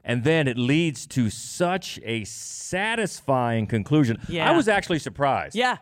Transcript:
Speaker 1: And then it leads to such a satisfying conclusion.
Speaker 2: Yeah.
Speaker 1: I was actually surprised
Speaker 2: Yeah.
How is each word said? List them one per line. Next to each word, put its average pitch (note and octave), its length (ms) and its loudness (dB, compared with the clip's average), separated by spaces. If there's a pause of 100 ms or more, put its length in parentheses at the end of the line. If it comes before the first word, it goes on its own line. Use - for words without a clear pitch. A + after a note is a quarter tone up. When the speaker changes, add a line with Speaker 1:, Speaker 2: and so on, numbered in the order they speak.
Speaker 1:
And A#2+ 200 -2
then D#3 240 4
it A#2 80 -2
leads C#3+ 520 2
to A#2+ 220 0
such - 760 -4
a A2 200 -4
satisfying C3+ 1400 -2
conclusion. A2+ 520 2 (100)
Speaker 2:
Yeah. E3 220 2
Speaker 1:
I E4+ 60 4
was A#3+ 120 4
actually F#3 320 0
surprised A#2 540 -2
Speaker 2:
Yeah. A#3+ 280 0